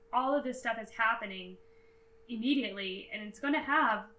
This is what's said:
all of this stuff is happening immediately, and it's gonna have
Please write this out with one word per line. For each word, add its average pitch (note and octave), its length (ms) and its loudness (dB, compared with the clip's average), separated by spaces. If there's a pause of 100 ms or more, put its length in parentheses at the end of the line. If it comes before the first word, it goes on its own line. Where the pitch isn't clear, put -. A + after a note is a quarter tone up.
(140)
all C4 240 4
of C#4+ 60 2
this B3+ 160 -4
stuff A3+ 220 0
is G#3+ 100 -10
happening G3+ 680 0 (720)
immediately, G#3+ 840 -2
and G#3+ 140 -8
it's G#3 120 -12
gonna C#4+ 220 2
have C4+ 440 2 (140)